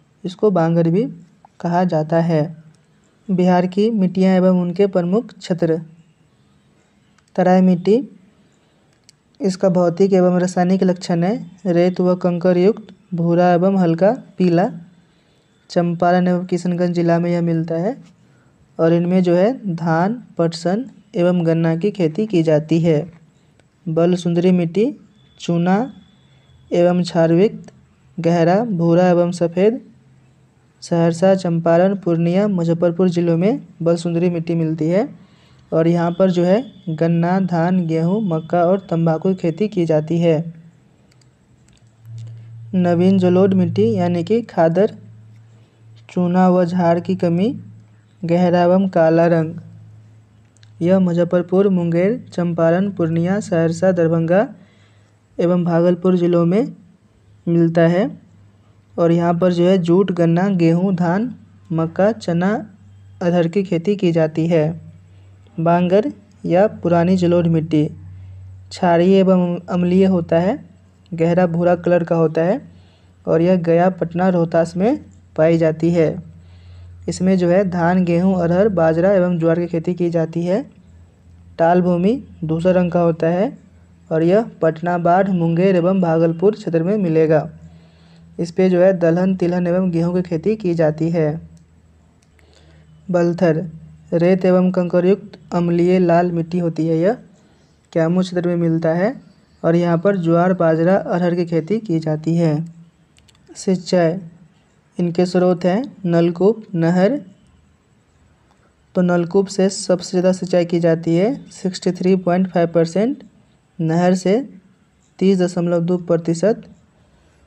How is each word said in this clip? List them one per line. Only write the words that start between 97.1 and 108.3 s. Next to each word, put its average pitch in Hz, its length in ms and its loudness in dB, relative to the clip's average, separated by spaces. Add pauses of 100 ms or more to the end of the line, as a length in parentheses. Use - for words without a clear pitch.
कैमूर 170 300 0
क्षेत्र 180 260 -4
में 175 100 -2
मिलता 165 340 0
है 190 220 -2 (480)
और 165 140 2
यहाँ 170 220 0
पर 202 200 0
ज्वार, 170 360 2
बाजरा, 165 420 2
अरहर 180 380 -2
की 175 120 -2
खेती 170 340 -2
की 170 200 -2
जाती 156 360 -4
है। 165 280 0 (920)
सिंचाई, 180 580 -2 (840)
इनके 175 280 -2
स्रोत 180 380 0
हैं 185 180 0 (240)
नलकूप, 175 580 0 (100)
नहर। 180 460 0 (1700)